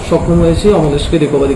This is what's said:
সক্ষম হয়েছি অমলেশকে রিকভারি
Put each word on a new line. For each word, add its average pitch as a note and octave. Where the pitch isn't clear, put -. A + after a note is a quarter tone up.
সক্ষম E3+
হয়েছি E3+
অমলেশকে D#3
রিকভারি C#3